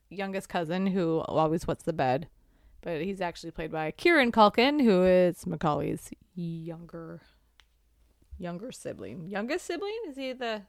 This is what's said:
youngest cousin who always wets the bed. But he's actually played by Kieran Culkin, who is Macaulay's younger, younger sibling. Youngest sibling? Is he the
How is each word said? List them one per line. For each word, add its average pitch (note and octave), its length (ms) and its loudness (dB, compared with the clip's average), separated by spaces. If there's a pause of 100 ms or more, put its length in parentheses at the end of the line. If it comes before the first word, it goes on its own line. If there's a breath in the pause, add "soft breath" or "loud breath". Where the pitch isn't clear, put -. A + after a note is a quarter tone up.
(100)
youngest F#3+ 380 -6
cousin F3+ 400 0
who E3+ 380 2
always D#3 400 2
wets - 180 -4
the E3+ 80 -2
bed. C#3 340 0 (540)
But E3 220 -6
he's F#3+ 180 -6
actually E3+ 320 -8
played D#3+ 180 -8
by D#3 220 -4
Kieran C#4+ 400 4
Culkin, A#3+ 500 6
who F#3+ 220 6
is F3+ 420 4
Macaulay's D#3 640 -2 (240)
younger, E3 840 -12 (1160)
younger F3 340 -10
sibling. C3+ 560 -12
Youngest A3+ 380 -4
sibling? G4+ 300 -6 (120)
Is C4 80 -14
he C4 160 -6
the A#3 360 -6